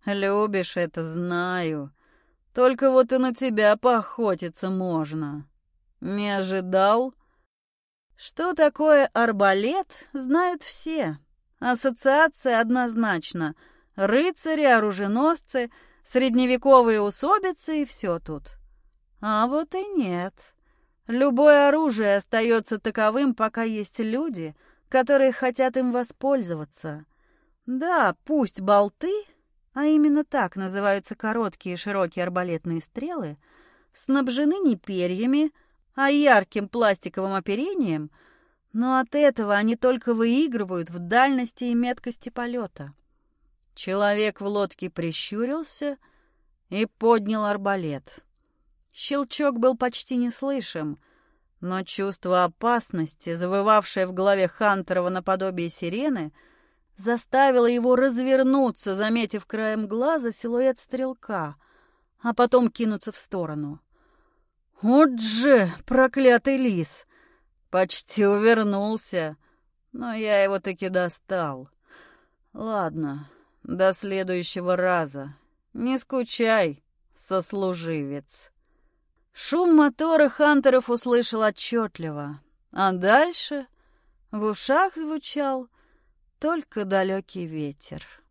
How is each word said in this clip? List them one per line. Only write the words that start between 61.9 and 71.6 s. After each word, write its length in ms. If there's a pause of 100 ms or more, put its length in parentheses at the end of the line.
а 100
потом 380
кинуться 400
в 80
сторону. 600 (1000)
«Вот 380
же 500 (160)
проклятый 720
лис! 480 (640)
Почти 560
увернулся, 1120 (540)
но 240
я 280
его 160
таки 300
достал. 800 (840)